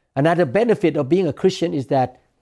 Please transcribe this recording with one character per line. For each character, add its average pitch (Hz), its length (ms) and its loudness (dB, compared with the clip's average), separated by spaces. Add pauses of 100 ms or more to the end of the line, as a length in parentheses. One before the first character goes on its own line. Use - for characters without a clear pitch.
(140)
Another 165 360 2
benefit 190 460 0
of 147 100 -2
being 175 220 0
a 135 40 -2
Christian 165 480 -2
is 127 120 -8
that 127 220 0 (280)